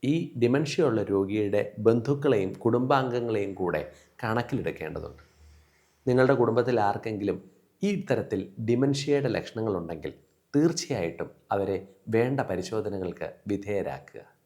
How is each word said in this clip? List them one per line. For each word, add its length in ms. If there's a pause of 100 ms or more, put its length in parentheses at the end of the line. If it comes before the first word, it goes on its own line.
ഈ 120 (260)
ഡിമെൻഷ്യ 420
ഉള്ള 200
രോഗിയുടെ 760
ബന്ധുക്കളെയും 720
കുടുംബാംഗങ്ങളെയും 1000
കൂടെ 280 (420)
കണക്കിലെടുക്കേണ്ടതുണ്ട്. 1000 (840)
നിങ്ങളുടെ 260
കുടുംബത്തിൽ 460
ആർക്കെങ്കിലും 580 (440)
ഈ 80 (120)
തരത്തിൽ 400 (260)
ഡിമെൻഷ്യയുടെ 600
ലക്ഷണങ്ങളുണ്ടെങ്കിൽ 880 (420)
തീർച്ചയായിട്ടും 760 (200)
അവരെ 360 (200)
വേണ്ട 320
പരിശോധനകൾക്ക് 920 (140)
വിധേയരാക്കുക. 760 (240)